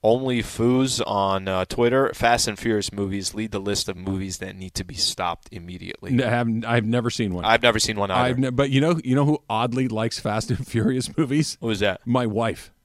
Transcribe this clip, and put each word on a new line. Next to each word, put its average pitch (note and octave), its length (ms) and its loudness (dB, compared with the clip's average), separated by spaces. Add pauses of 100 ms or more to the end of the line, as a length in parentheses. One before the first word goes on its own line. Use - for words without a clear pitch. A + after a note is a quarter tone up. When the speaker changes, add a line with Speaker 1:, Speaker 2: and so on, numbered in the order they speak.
Speaker 1:
Only B2 400 2
Foos B2 640 2
on, G2 420 0
uh, F#2 160 0
Twitter, A#2+ 500 2
"Fast A#2 320 2
and G#2 120 -6
Furious G#2+ 340 0
movies G2 400 -4
lead G#2+ 200 -6
the G#2 60 -4
list G2 300 -4
of F#2+ 80 -8
movies F#2+ 420 -6
that F#2+ 160 -10
need F#2 200 -14
to F#2 100 -6
be F2+ 120 -12
stopped - 540 -4
immediately." F2 640 -12
Speaker 2:
N-, B2 100 4
I A#2 60 0
haven't, A2+ 380 0
I've A#2 180 2
never A#2 240 0
seen G#2+ 240 -2
one. F2 140 -2
Speaker 1:
I've A2+ 160 6
never A2 160 4
seen G#2+ 200 0
one G2+ 120 0
either. F#2 180 2
Speaker 2:
I've B2 100 0
ne-, C3 120 2
but C#3 180 2
you C#3 140 4
know, D#3+ 200 2
you B2+ 120 0
know C#3+ 100 4
who D3+ 140 2 (100)
oddly B2 400 0
likes A2+ 320 -2
Fast G#2+ 300 -2
and - 160 -2
<laughs> - 0 -
Furious A#2+ 500 0
movies? D3 440 0
Speaker 1:
Who A2+ 100 -2
is G2+ 100 -2
that? G2 240 0
Speaker 2:
My A#2+ 220 2
wife. G#2+ 440 -4 (140)